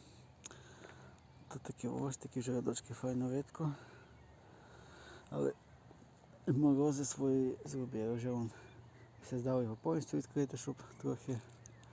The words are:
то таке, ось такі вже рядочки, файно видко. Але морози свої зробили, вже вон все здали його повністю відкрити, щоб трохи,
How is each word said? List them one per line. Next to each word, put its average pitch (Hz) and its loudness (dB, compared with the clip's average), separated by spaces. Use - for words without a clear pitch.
то - -8
таке, - -6
ось 131 0
такі - -4
вже 123 0
рядочки, 120 0
файно 127 0
видко. 143 0
Але - 2
морози 143 6
свої 131 4
зробили, 120 -2
вже 120 0
вон 117 0
все 127 -2
здали 127 4
його 113 -2
повністю 165 0
відкрити, 139 0
щоб 135 -6
трохи, 131 -2